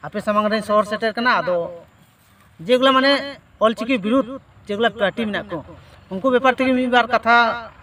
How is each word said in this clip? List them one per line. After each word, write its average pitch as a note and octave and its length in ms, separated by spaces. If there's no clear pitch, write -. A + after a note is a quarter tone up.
ᱟᱯᱮ - 200
ᱥᱟᱢᱟᱝ G#3 280
ᱨᱮᱧ G#3+ 140
ᱥᱚᱦᱚᱨ G#3 220
ᱥᱮᱴᱮᱨ G#3+ 280
ᱠᱟᱱᱟ। A#3+ 240
ᱟᱫᱚ F3 180
ᱡᱮᱜᱩলা B3 320
ᱢᱟᱱᱮ C4 200
ᱚᱞᱪᱤᱠᱤ A3+ 380
ᱵᱤᱨᱩᱫᱷ G#3+ 320
ᱡᱮᱜᱩলা G#3 240
ᱯᱟᱨᱴᱤ G3+ 360
ᱢᱮᱱᱟᱜ G3 240
ᱠᱚ, F3 100
ᱩᱱᱠᱩ F#3+ 200
ᱵᱮᱯᱟᱨ B3 240
ᱛᱮᱜᱮ C4 180
ᱢᱤᱫ B3+ 180
ᱵᱟᱨ A#3+ 160
ᱠᱟᱛᱷᱟ A#3 300